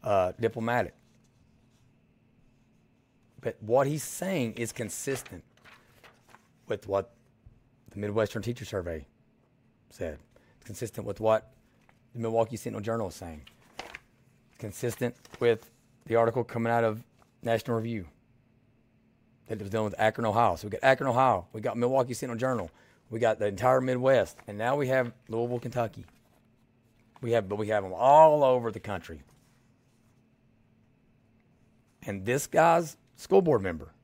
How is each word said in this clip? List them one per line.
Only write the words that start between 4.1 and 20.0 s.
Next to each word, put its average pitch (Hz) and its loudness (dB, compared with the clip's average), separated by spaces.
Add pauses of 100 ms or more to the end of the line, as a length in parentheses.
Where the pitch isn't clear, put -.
is 117 -6
consistent 117 -8 (1200)
with - -8
what 98 -2 (800)
the 104 -12
Midwestern 104 -2
Teacher 117 -8
Survey 85 -6 (840)
said. 80 -10 (380)
It's - -20
consistent 110 -10
with 98 -10
what 110 2 (600)
the 120 -12
Milwaukee 113 0
Sentinel 107 -10
Journal 113 -4
is 85 -10
saying. 80 -14 (360)
It's - -20
consistent 120 -6 (240)
with 117 2 (360)
the 113 -2
article 117 2
coming 117 -2
out 117 4
of 113 -2 (400)
National 117 0
Review 110 -6 (1400)
that 107 -6
was 98 -8
done 110 0
with 104 -4
Akron, 110 2